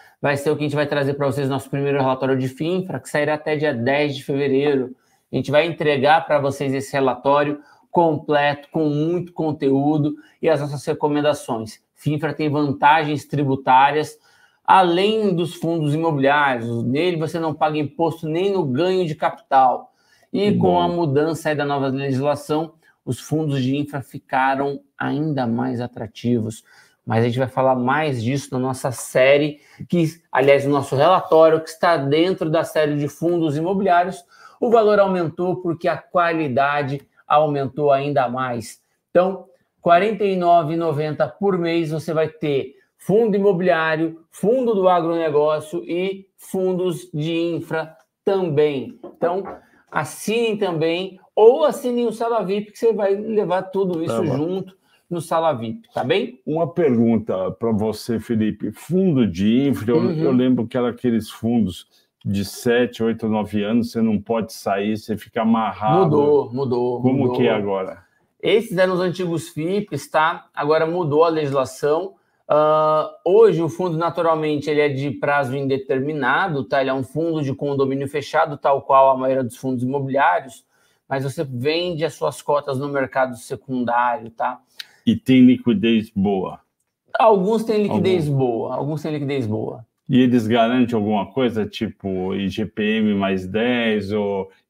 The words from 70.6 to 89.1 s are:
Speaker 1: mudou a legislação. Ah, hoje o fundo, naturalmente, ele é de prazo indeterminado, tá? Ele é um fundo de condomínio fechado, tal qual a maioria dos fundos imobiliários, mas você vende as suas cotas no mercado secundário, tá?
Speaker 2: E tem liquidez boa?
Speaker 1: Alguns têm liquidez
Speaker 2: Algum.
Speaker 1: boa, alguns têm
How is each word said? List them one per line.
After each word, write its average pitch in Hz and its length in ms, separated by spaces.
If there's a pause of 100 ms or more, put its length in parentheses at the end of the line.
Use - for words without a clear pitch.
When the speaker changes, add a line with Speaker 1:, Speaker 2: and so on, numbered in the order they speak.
Speaker 1:
mudou 165 380
a 170 60
legislação. 151 840 (320)
Ah, 156 600 (140)
hoje 190 380
o 160 80
fundo, 175 280
naturalmente, 160 720
ele 147 120
é 147 80
de 139 220
prazo 139 440
indeterminado, 139 1080
tá? 139 180
Ele 131 80
é 131 40
um 135 100
fundo 156 380
de 135 140
condomínio 139 520
fechado, 151 500
tal 139 240
qual 135 280
a 131 80
maioria 131 260
dos 117 140
fundos 127 260
imobiliários, 135 800 (420)
mas 135 160
você 139 200
vende 151 600
as 156 100
suas 147 280
cotas 143 360
no 143 100
mercado 131 500
secundário, 120 920
tá? 123 280 (460)
Speaker 2:
E 110 100
tem 131 300
liquidez 113 720
boa? 95 440 (580)
Speaker 1:
Alguns 220 460
têm 214 200
liquidez 185 440
Speaker 2:
Algum. 139 100
Speaker 1:
boa, 120 380
alguns 147 260
têm 165 100